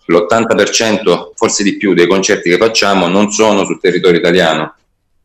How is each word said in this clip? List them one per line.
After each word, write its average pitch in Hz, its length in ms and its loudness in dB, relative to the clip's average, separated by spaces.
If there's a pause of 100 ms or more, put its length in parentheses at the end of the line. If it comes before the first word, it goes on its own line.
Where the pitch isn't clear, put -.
l'ottanta 113 460 0
per 95 160 2
cento, 92 640 -2
forse - 280 -2
di 98 140 -2
più, 95 180 0
dei 85 120 4
concerti 92 440 0
che 87 80 2
facciamo 101 500 0
non 101 240 0
sono 101 320 0
sul 82 160 -6
territorio 87 380 2
italiano. 80 560 -2 (500)